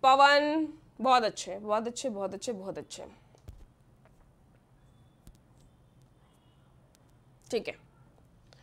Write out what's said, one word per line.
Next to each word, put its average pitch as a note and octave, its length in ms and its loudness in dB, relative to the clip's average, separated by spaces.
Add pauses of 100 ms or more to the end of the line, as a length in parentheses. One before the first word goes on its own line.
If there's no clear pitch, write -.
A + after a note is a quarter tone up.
पवन, C#4+ 640 6 (340)
बहुत B3+ 220 4
अच्छे, G3 360 -6
बहुत G#3+ 280 -4
अच्छे, A#3+ 240 -8
बहुत G3 240 -6
अच्छे, A#3+ 180 -8
बहुत F#3+ 260 -10
अच्छे। - 260 -14 (4000)
ठीक A3+ 180 -4
है, - 60 -12 (880)